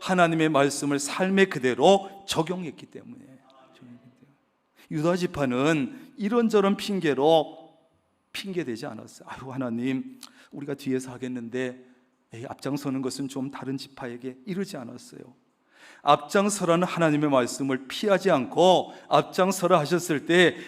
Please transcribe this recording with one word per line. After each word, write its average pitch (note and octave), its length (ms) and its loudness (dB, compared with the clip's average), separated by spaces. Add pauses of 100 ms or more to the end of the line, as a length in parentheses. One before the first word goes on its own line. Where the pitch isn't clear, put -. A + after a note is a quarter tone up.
하나님의 E3 480 2
말씀을 C#3+ 500 2
삶에 F#3+ 460 2
그대로 D#3 840 2
적용했기 E3 600 -6
때문에. - 360 -20 (1700)
유다 E3 260 0
지파는 C#3+ 1000 -2
이런저런 G#3 600 2
핑계로 D#3+ 960 0 (580)
핑계대지 D3 540 -8
않았어요. A2+ 420 -18
"아유, B2+ 240 -14
하나님, B2+ 680 -6 (320)
우리가 C#3+ 220 -10
뒤에서 C3 400 -6
하겠는데, B2 720 -8 (480)
에이, A#2 160 -14
앞장서는 C3+ 540 -6
것은 B2+ 260 -6
좀 C3+ 220 -8
다른 C3 260 -8
지파에게." B2+ 680 -12
이러지 F#3+ 320 -8
않았어요. A#2+ 420 -16 (840)
앞장서라는 F3 840 2
하나님의 D3+ 420 2
말씀을 C3+ 600 0
피하지 F#3+ 420 0
않고, D#3 640 4 (140)
앞장서라 F3+ 720 2
하셨을 D#3 460 -2
때 E3+ 300 6 (120)